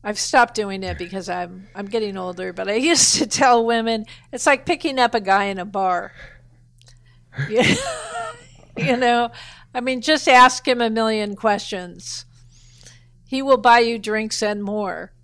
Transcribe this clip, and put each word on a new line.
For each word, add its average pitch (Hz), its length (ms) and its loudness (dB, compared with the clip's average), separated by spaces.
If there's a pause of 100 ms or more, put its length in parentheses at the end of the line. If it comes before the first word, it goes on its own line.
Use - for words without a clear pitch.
I've 208 160 -6
stopped 240 380 2
doing 196 280 -6
it 180 140 -6
because 180 300 -10
I'm, 180 480 -10
I'm 202 120 -10
getting 208 300 -4
older, 180 360 -8
but 190 160 -8
I 208 60 -2
<laughs> - 0 -
used 294 400 2
to 269 120 -2
tell 240 380 4
women, 226 400 0 (260)
"It's 254 140 -6
like 269 200 2
picking 302 320 -4
up 240 160 2
a 233 60 2
guy 196 260 2
in 196 140 -6
a 180 60 -6
bar." 190 520 -2
<laughs> - 40 -20 (1300)
You, 220 140 0 (1120)
you 240 220 -2
know, 240 320 0 (440)
I 247 80 -4
mean, 254 200 -4
just 302 260 0
ask 254 400 6
him 247 140 2
a 233 80 0
million 220 460 -2
questions. 185 920 -4 (1000)
He 262 160 -6
will 269 160 4
buy 233 220 6
you 233 200 0
drinks 214 420 -4
and 208 220 -2
more. 196 500 -6 (100)